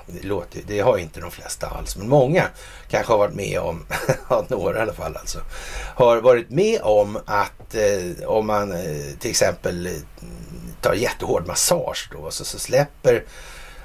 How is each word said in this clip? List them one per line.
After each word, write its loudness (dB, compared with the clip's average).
det -12
låter, -6
det -2
har 4
inte -8
de -12
flesta -10
alls, -8
men -6
många 6
kanske 2
har 6
varit 2
med -4
om, -4
<laughs> -2
ja, 2
några 0
i 0
alla -2
fall, -8
alltså, -8
har 8
varit 6
med 2
om 4
att, -2
eh, 0
om 2
man, 0
eh, -4
till -4
exempel, 0
eh, -4
tar 2
jättehård -2
massage 0
då, -14
och -10
så, -10
så -8
släpper, 2